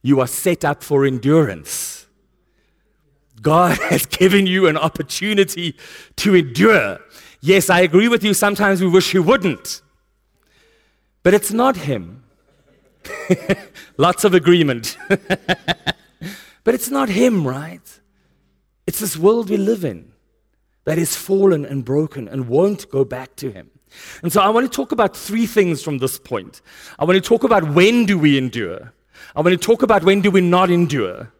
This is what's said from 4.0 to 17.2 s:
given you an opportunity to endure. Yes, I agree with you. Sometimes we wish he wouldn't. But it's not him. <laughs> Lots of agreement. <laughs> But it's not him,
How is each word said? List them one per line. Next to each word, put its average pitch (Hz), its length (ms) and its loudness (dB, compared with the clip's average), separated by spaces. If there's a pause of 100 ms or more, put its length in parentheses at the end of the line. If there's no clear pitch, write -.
given 190 400 2
you 185 220 2
an 156 80 0
opportunity 175 1000 -4 (420)
to 202 200 2
endure. 151 640 2 (400)
Yes, 180 280 2
I 180 120 4
agree 185 260 4
with 233 160 0
you. 208 100 0
Sometimes 196 480 0
we 190 60 0
wish 180 240 2
he 196 80 0
wouldn't. 175 640 -2 (1400)
But 185 100 6
it's 202 180 0
not 240 240 0
him. 123 480 -8 (920)
<laughs> - 800 -6
Lots 170 280 0
of 185 100 4
agreement. 151 680 2
<laughs> - 60 -20 (1600)
But 233 100 2
it's 247 160 -6
not 269 180 -2
him, 202 380 0